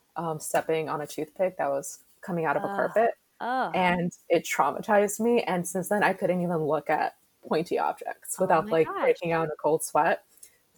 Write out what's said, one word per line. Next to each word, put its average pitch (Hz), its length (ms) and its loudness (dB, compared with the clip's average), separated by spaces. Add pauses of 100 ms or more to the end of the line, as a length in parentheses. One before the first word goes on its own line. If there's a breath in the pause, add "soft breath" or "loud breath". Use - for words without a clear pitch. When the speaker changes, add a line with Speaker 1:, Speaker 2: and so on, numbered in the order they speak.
(160)
Speaker 1:
um, 160 240 -4
stepping 160 500 -2
on 151 120 -4
a 147 60 -8
toothpick 185 500 -4
that 143 120 0
was 139 340 -6 (180)
coming 170 240 -4
out 143 100 2
of 196 80 -2
a - 40 -2
Speaker 2:
Ugh. - 20 -6
Speaker 1:
carpet, 202 420 2 (280)
Speaker 2:
Ugh. 233 340 -2
Speaker 1:
and 180 380 2 (160)
it 165 160 2
traumatized 202 760 0
me. 233 240 2
And 175 240 -2
since 185 220 -4
then, 208 140 2
I 185 100 4
couldn't 180 280 0
even 175 220 0
look 151 260 0
at - 260 -2 (320)
pointy 170 300 0
objects - 600 -6
Speaker 2:
Oh - 20 2
Speaker 1:
without, 185 300 2
Speaker 2:
my - 20 -4
Speaker 1:
like, 160 160 4
Speaker 2:
gosh. 349 120 -4
Speaker 1:
breaking 170 320 2
out 165 140 0
in 156 60 -4
a 147 40 -12
cold 156 280 0
sweat. 160 400 2 (540 loud breath)